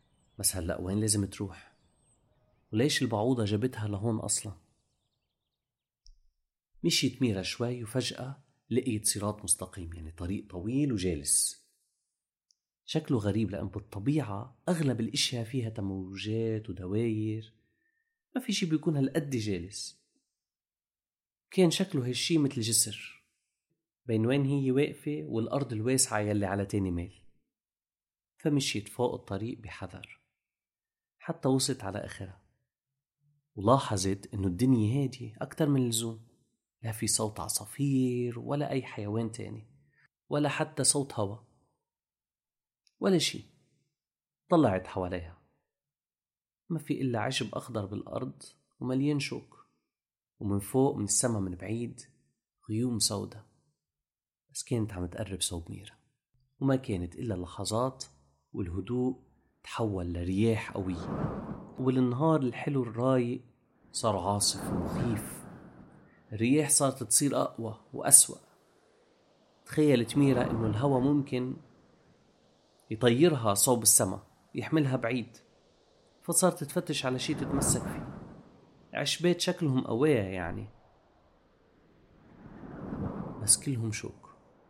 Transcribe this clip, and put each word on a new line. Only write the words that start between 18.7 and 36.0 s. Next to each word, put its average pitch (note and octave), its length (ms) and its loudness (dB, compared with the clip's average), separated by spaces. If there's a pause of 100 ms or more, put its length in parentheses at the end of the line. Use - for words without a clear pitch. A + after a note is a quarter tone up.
هالقد C#3+ 340 0
جالس. G#2 680 -4 (1500)
كان F3+ 200 6
شكله C#3+ 380 0
هالشي B2+ 300 2
مثل C3+ 220 2
جسر - 640 0 (840)
بين A2+ 200 2
وين C#3 180 4
هي C3+ 260 2
واقفة D3 540 0
والأرض A#2+ 480 -2
الواسعة A2+ 460 2
يلي G#2 280 2
على G2 200 0
تاني G2 240 0
ميل. F2 320 -6 (1160)
فمشيت C#3 500 0
فوق - 260 -2
الطريق G#2 440 -6
بحذر - 600 -14 (960)
حتى - 300 -4
وصلت C3 360 2
على G2 140 -6
آخرها، - 440 -12 (1120)
ولاحظت G2+ 800 2
إنه G2 120 0
الدنيا A#2 560 2
هادية A#2+ 380 -6
أكتر - 280 -2
من C#3 140 4
اللزوم. A2+ 480 -4 (520)